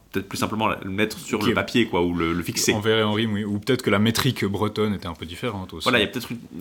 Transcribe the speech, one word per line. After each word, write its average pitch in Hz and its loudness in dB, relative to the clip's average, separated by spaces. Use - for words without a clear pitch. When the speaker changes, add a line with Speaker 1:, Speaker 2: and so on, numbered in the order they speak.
Speaker 1:
peut-être 98 -4
plus - -6
simplement 107 0
le - -4
mettre 107 0
sur - -4
Speaker 2:
Ok. 107 2
Speaker 1:
le 107 2
papier, 110 2
quoi, 90 2
ou 87 2
le, 85 2
le 85 0
fixer. - 0
Speaker 2:
En 107 0
vers 110 2
et 110 4
en 107 2
rime, 110 0
oui. 104 -2
Ou 104 -2
peut-être 127 0
que - 0
la 101 6
métrique 113 2
bretonne 104 0
était 90 -8
un 82 -6
peu 85 -12
différente 92 -8
aussi. 78 -10
Speaker 1:
Voilà, 123 4
il 107 6
y - 4
a 98 0
peut-être 120 -8
une 117 -8